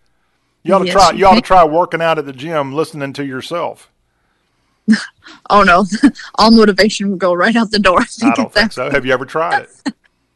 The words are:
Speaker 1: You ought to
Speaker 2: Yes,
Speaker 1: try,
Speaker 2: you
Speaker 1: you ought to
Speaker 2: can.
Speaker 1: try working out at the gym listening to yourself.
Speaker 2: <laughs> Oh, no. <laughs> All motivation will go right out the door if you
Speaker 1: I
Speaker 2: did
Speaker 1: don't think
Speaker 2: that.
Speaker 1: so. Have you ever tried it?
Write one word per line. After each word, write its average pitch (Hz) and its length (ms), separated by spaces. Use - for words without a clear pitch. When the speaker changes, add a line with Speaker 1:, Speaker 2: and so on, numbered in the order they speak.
Speaker 1:
You - 100
ought 196 60
to 185 60
Speaker 2:
Yes, 180 100
Speaker 1:
try, 180 160
Speaker 2:
you 170 80
Speaker 1:
you 185 80
ought 214 80
to 240 60
Speaker 2:
can. - 20
Speaker 1:
try 185 200
working 165 380
out 165 160
at 147 80
the 139 80
gym 139 400
listening 147 400
to 143 120
yourself. 131 640
Speaker 2:
<laughs> 214 80
Oh, 202 120
no. 190 240
<laughs> - 240
All 214 140
motivation 208 600
will 190 80
go 180 180
right 190 200
out 220 140
the 214 100
door 190 220
if - 180
you 233 80
Speaker 1:
I 285 40
Speaker 2:
did 240 100
Speaker 1:
don't 226 120
think 208 160
Speaker 2:
that. - 40
Speaker 1:
so. 131 160
Have 139 160
you 131 80
ever 127 120
tried 160 380
it? - 300